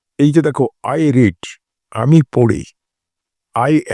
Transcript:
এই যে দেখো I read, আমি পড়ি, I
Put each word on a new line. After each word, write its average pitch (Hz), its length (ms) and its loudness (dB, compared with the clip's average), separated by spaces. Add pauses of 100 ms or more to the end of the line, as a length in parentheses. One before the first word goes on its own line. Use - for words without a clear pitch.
(180)
এই 147 160 2
যে 165 120 2
দেখো 139 180 -2 (340)
I 165 40 -2 (160)
read, 107 220 2 (520)
আমি 131 260 2 (160)
পড়ি, 107 280 0 (920)
I 127 180 -2 (220)